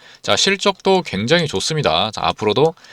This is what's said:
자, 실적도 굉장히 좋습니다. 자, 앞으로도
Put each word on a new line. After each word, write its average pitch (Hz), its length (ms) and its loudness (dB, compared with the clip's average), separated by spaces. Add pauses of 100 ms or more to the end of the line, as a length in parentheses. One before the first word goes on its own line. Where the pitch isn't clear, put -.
(220)
자, 101 120 0
실적도 190 680 0
굉장히 151 440 0
좋습니다. 110 640 -2
자, - 140 -10
앞으로도 110 500 0 (180)